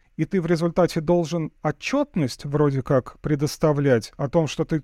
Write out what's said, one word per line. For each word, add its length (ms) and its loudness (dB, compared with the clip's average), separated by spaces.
и 100 -2
ты 160 -2
в 40 -6
результате 540 2
должен 500 0
отчетность 840 -2
вроде 380 0
как 380 -2
предоставлять 960 0
о 100 -4
том, 200 2
что 160 -4
ты 200 -2